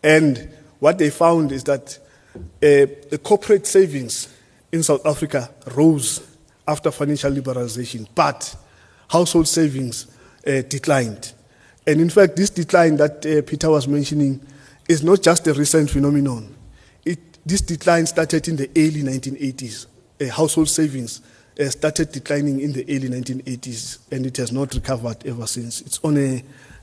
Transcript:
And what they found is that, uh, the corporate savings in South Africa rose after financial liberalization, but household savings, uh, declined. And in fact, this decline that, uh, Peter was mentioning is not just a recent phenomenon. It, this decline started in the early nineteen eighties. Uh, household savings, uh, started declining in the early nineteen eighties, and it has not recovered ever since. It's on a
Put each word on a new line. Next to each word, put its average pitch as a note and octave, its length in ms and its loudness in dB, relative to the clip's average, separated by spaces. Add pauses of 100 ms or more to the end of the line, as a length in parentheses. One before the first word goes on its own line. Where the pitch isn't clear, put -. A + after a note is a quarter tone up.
And D#3 480 4 (300)
what D#3+ 180 4
they D3+ 120 2
found E3 420 2
is C3 120 -8
that, - 340 -4 (360)
uh, - 40 -18 (720)
the D3 120 -4
corporate G3+ 440 2
savings C#3+ 600 0 (440)
in E3 100 -2
South D3 220 0
Africa D3 460 -2 (240)
rose D3 600 2 (320)
after D3+ 220 -2
financial C#3+ 420 -2
liberalization, B2 800 -6
but - 400 -2 (540)
household E3 400 2
savings, C3+ 580 -2 (400)
uh, C3+ 220 -2
declined. C3 640 -2 (540)
And D#3 140 4
in E3 100 2
fact, F#3 260 6
this F#3 140 0
decline E3 460 2
that, D3 300 0
uh, D3+ 160 2
Peter D#3+ 280 -2
was C#3+ 180 2
mentioning C#3+ 520 0 (480)
is D#3+ 140 2
not F#3+ 200 4
just - 260 4
a D3+ 60 2
recent D3 360 2
phenomenon. C#3 640 0 (500)
It, E3+ 140 -4 (260)
this F#3 180 0
decline E3 440 2
started D#3+ 420 -2
in D#3+ 80 -4
the C3+ 200 -6
early D#3 260 2
nineteen C3+ 380 -6
eighties. C3 460 -8 (340)
Uh, C#3 80 -4
household D3+ 400 0
savings, C3+ 520 -4 (380)
uh, C#3 100 -2
started D3+ 440 -2
declining C#3+ 480 -4
in D3 120 -4
the - 160 -6
early C3 200 -4
nineteen B2+ 380 -6
eighties, A#2+ 520 -12 (140)
and C3 140 -4
it B2+ 100 -8
has A#2+ 160 -6
not C3+ 220 -4
recovered A#2+ 520 -6
ever A#2 200 -8
since. A#2+ 340 -8
It's - 240 -8
on D3+ 120 0
a C3 280 -2 (380)